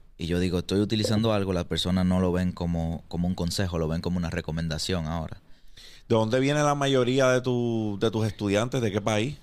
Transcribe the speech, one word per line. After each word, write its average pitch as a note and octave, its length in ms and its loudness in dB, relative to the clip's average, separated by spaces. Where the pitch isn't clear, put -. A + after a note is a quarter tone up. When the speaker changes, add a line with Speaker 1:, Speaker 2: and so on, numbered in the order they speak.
Speaker 1:
y F2 100 -6
yo F2 120 2
digo, F2+ 200 2
"Estoy F#2 200 0
utilizando G#2+ 540 2
algo", G2 180 0
las F2 140 -2
personas F#2 400 0
no F#2 140 4
lo F#2 120 2
ven F2+ 220 0
como, E2+ 560 -4
como F2 180 -2
un F#2 80 -2
consejo, F2 420 -2
lo D#2+ 100 0
ven E2 140 -2
como F2 160 -2
una E2+ 120 -4
recomendación E2 800 -4
ahora. D#2+ 340 -8
Speaker 2:
¿De A2+ 80 2
dónde A2 240 2
viene C#3+ 240 2
la D3 120 2
mayoría C3 540 2
de B2+ 120 4
tu, A#2 580 0
de A2 120 2
tus A2 140 0
estudiantes? G#2+ 560 0
¿De A2 100 0
qué G2+ 100 0
país? A2 420 0